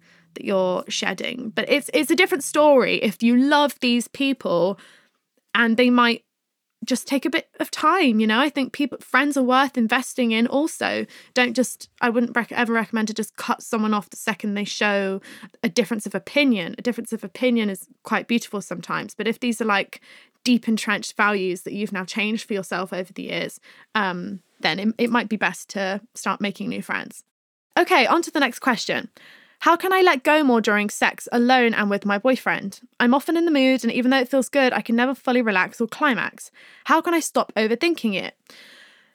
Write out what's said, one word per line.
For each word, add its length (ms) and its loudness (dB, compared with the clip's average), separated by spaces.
that 120 -14
you're 420 0
shedding. 600 -6
But 200 -4
it's, 240 2
it's 160 2
a 60 4
different 280 2
story 520 4
if 260 -2
you 140 4
love 460 4
these 260 0
people 720 -2
and 240 2
they 120 4
might 340 2
just 220 -4
take 180 -2
a 40 0
bit 200 -4
of 100 -4
time, 500 2
you 80 2
know? 120 2
I 100 2
think 220 -4
people, 280 -4
friends 360 0
are 80 2
worth 340 2
investing 540 0
in 160 2
also. 580 -2
Don't 200 0
just, 360 -4
I 80 2
wouldn't 260 0
rec-, 160 -2
ever 220 0
recommend 360 -2
to 40 -8
just 220 -8
cut 260 -4
someone 320 -2
off 160 -4
the 60 -20
second 380 -4
they 100 -4
show 580 -2
a 80 -2
difference 360 -2
of 100 -8
opinion. 600 0
A 40 -16
difference 300 -6
of 120 -8
opinion 460 0
is 180 -10
quite 240 -4
beautiful 340 -4
sometimes, 520 -10
but 140 -6
if 120 -4
these 220 -4
are, 40 -2
like, 360 -2
deep 240 2
entrenched 480 -4
values 460 -2
that 100 -10
you've 180 -6
now 140 -6
changed 420 -4
for 60 -6
yourself 400 -6
over 180 -8
the 120 -12
years, 360 -8
um, 460 -4
then 180 0
it, 180 0
it 120 2
might 180 0
be 80 -2
best 340 -4
to 300 -6
start 240 -2
making 300 -6
new 120 -6
friends. 420 -8
Okay, 300 4
on 140 2
to 100 -10
the 80 -2
next 200 -2
question. 500 -2
"How 160 4
can 160 -2
I 100 4
let 220 4
go 200 4
more 180 4
during 280 0
sex 440 -2
alone 400 4
and 160 0
with 160 -2
my 120 2
boyfriend? 640 -2
I'm 120 6
often 220 2
in 80 2
the 80 2
mood, 320 4
and 80 0
even 200 0
though 80 4
it 100 -2
feels 180 2
good, 240 2
I 100 -2
can 140 -2
never 180 2
fully 280 0
relax 400 0
or 60 0
climax. 640 -2
How 160 2
can 120 -2
I 60 2
stop 360 -4
overthinking 600 -2
it?" 200 -8